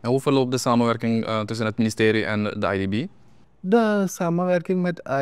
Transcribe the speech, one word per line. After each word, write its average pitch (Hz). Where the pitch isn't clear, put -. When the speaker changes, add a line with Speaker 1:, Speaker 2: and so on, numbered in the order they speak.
Speaker 1:
En 117
hoe 135
verloopt 135
de 127
samenwerking, 117
eh, 110
tussen 110
het 107
ministerie 110
en 104
de 101
I 98
D 95
B? 123
Speaker 2:
De 208
samenwerking 180
met 180